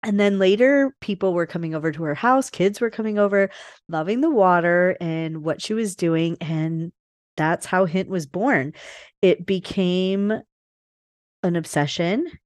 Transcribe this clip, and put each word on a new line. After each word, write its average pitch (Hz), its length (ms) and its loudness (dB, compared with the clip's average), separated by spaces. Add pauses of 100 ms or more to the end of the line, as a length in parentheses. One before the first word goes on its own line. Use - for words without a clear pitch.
And 202 160 0
then 202 180 2
later, 254 600 4
people 190 340 -2
were 170 100 0
coming 165 300 -6
over 160 160 -2
to 151 140 -6
her 151 100 -2
house, 254 360 2
kids 202 300 -2
were 233 80 0
coming 220 300 -4
over, 196 320 2 (380)
loving 170 320 -2
the 320 100 2
water 180 720 4
and 160 420 -4
what 160 180 -4
she - 140 -4
was 214 220 -4
doing. 165 440 0
And 160 520 -4 (440)
that's 160 300 0
how 190 180 2
Hint 185 240 -2
was 185 160 -4
born. 180 500 -2 (480)
It 180 220 4
became 190 880 -2 (1080)
an 175 140 0
obsession 170 760 -2 (160)